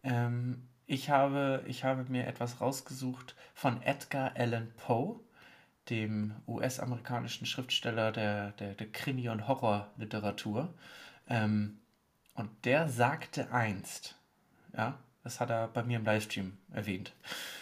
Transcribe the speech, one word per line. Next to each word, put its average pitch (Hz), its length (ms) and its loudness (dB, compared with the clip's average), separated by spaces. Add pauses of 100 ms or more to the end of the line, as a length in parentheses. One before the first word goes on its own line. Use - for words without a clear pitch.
Ähm, 120 640 0 (180)
ich 135 240 0
habe, 139 560 6
ich 127 180 -6
habe 131 260 4
mir 127 160 2
etwas 123 340 -4
rausgesucht 131 760 -4 (180)
von 120 280 0
Edgar 135 540 0
Allan 117 400 0
Poe, 143 440 0 (720)
dem 107 440 0 (120)
U-S-amerikanischen 120 1000 -2
Schriftsteller 113 680 0
der, 104 400 0
der, 101 220 -8
der 107 180 -8
Krimi- 127 380 -2
und 110 180 -2
Horrorliteratur. 107 1300 0 (540)
Ähm, 107 520 2 (540)
und 107 160 -6 (140)
der 151 240 6
sagte 131 640 0
einst, 110 640 -2 (600)
ja, 120 220 0 (260)
das - 160 -8
hat 117 100 0
er 113 180 0
bei 120 140 -2
mir 120 160 0
im 110 60 -2
Livestream 107 540 0 (140)
erwähnt, 98 420 -4 (480)